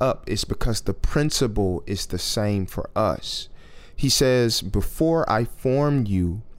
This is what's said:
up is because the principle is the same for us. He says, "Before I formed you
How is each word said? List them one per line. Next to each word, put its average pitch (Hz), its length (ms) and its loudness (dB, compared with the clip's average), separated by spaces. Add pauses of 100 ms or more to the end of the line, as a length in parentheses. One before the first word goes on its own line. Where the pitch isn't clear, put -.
up - 280 0
is 107 140 -2
because - 380 0
the 98 120 0
principle 104 920 0
is 98 220 -4
the 90 120 -4
same 104 460 0
for - 280 -6
us. - 540 -2 (480)
He 135 140 2
says, 127 520 4
"Before 160 720 0
I 110 140 2
formed 135 640 0
you 90 320 0 (180)